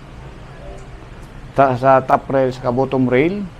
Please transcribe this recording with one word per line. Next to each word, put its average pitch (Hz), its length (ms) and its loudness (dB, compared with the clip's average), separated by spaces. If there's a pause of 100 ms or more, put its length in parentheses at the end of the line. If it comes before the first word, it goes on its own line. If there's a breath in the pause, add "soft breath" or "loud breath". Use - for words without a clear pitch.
(1600)
Ta-, 131 240 4
sa 131 240 6
top 139 240 2
rail, 131 240 2
saka 123 240 -2
bottom 131 320 2
rail. 156 320 2 (200)